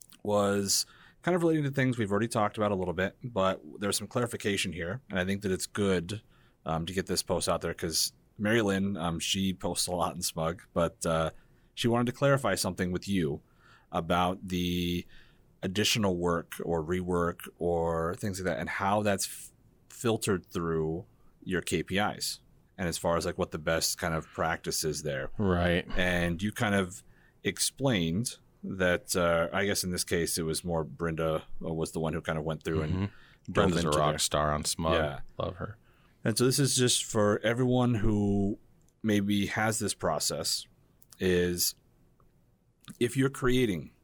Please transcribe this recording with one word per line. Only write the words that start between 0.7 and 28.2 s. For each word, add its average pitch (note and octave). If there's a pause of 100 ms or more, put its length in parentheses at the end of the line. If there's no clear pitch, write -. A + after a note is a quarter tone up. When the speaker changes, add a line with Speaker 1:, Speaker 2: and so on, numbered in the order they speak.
Speaker 1:
kind F3
of F3
relating D#3+
to C#3
things C3
we've G#2
already G#2
talked G#2+
about G#2
a G2+
little F2+
bit, F#2
but F#2+ (180)
there's G2+
some G#2
clarification G#2
here, F2
and G2
I F2+
think G2
that F#2+
it's F2+
good, G2 (440)
um, D#2+
to F#2
get F2+
this F#2
post F2
out E2
there E2
'cause - (240)
Mary A2
Lynn, G2
um, E2
she F#2+
posts F2+
a F2
lot E2+
in E2+
Smug, E2+ (120)
but, E2+
uh, D#2+ (420)
she -
wanted A#2+
to B2
clarify C3+
something F2+
with F2+
you D#2+ (500)
about F2+
the F2 (580)
additional G2
work E2+ (100)
or E2
rework F2 (100)
or E2
things F#2+
like F#2
that, E2+
and D#2+
how G#2
that's G2+
f-, - (380)
filtered G#2+
through E2 (380)
your F2
K E2+
P F#2
Is, G2 (380)
and F#2
as D#2+
far E2+
as, E2
like, F2
what F2+
the F2+
best E2
kind E2+
of D#2
practice E2+
is D2+
there. C#2
Speaker 2:
Right. F2 (100)
Speaker 1:
And F2
you G#2
kind G#2
of F#2+ (400)
explained G2 (260)